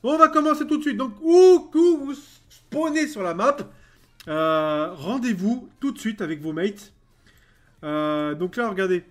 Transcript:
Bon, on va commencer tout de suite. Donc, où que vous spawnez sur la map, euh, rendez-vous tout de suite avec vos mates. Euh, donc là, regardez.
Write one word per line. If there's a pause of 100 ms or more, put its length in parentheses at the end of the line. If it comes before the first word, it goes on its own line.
Bon,
on
va
commencer
tout
de
suite.
Donc,
où
que
vous (360)
spawnez
sur
la
map, (680)
euh,
rendez-vous (100)
tout
de
suite
avec
vos
mates. (920)
Euh,
donc
là,
regardez.